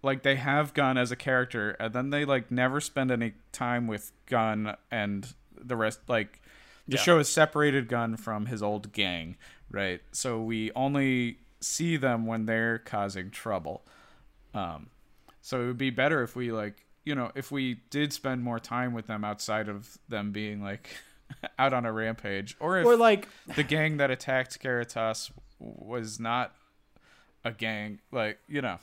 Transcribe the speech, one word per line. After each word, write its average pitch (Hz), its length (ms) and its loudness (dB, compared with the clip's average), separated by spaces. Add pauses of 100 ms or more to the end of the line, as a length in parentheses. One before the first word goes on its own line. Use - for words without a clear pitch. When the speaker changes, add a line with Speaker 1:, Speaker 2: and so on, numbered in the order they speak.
Speaker 1:
like, 135 200 0
they 135 140 6
have 139 380 2
Gunn 131 240 4
as 123 120 2
a 123 60 -4
character 123 540 0 (100)
and 113 140 -2
then 131 160 -2
they, 147 160 0
like, 131 240 2
never 127 300 2
spend 135 300 0
any 117 220 0 (200)
time 120 340 0
with 104 260 -6 (140)
Gunn 107 500 0 (140)
and 101 420 -2 (260)
the 123 180 -4
rest, 110 320 0
like, 110 340 0 (440)
the 131 100 0
Speaker 2:
Yeah. 104 60 4
Speaker 1:
show 175 160 8
has 143 100 4
separated 143 600 4
Gunn 117 280 0
from 107 300 -4
his 117 160 -4
old 104 300 -4
gang, 90 440 -2 (340)
right? 95 320 -2 (100)
So 117 280 -4
we 110 360 -2
only 131 600 0 (220)
see 165 360 -2
them 120 300 0
when 113 200 -2
they're 113 320 2
causing 101 520 -4
trouble. 92 540 -6 (680)
Um, 85 360 -8 (500)
so 127 220 -4
it 120 40 0
would 123 120 -4
be 135 120 0
better 135 320 2
if 117 140 -6
we, 120 160 -4
like, 104 300 -6 (220)
you 147 100 -2
know, 123 220 -2
if 135 160 -8
we 131 380 -2
did 147 220 0
spend 127 300 -4
more 120 160 -2
time 123 340 -4
with 113 140 -6
them 104 180 -6
outside 107 440 -2
of 104 280 -10 (120)
them 104 240 -4
being, 104 280 -6
like, 101 300 -8 (340)
<laughs> - 340 -14
out 135 140 6
on 123 140 0
a 113 60 -2
rampage, 110 680 -4
or 180 200 0
if 175 80 6
Speaker 2:
Or, 240 100 10
like 220 320 6 (260)
Speaker 1:
the 147 80 2
gang 151 360 2
that 139 120 4
attacked 127 480 -2
Caritas 117 720 -2 (300)
was 110 580 -10
not 117 340 -2 (920)
a 113 80 -4
gang, 107 480 -6 (100)
like, 110 380 -2
you 147 120 -2
know 101 220 -2